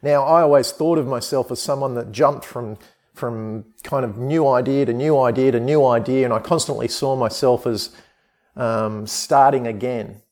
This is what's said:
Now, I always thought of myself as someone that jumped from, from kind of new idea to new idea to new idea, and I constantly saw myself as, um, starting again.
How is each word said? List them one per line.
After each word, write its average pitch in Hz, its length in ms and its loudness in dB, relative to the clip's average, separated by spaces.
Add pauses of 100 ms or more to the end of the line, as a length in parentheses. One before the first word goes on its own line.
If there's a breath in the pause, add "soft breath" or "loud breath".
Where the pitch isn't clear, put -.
Now, 143 240 2
I 165 160 6
always 143 300 4
thought 160 260 0
of 139 100 -2
myself 127 440 -4
as 120 100 -8
someone 139 340 -4
that 113 160 -8
jumped 139 320 0
from, 110 340 -12 (360 soft breath)
from 110 500 -8 (200)
kind 135 200 -4
of 107 140 -8
new 143 280 0
idea 135 400 2
to 117 80 -2
new 143 240 0
idea 131 360 2
to 120 80 2
new 139 240 2
idea, 123 400 2
and 120 80 0
I 110 60 0
constantly 123 500 -2
saw 135 260 -4
myself 123 500 0
as, - 300 -6 (640 soft breath)
um, 110 500 -4
starting 139 600 2
again. 110 540 -6 (100)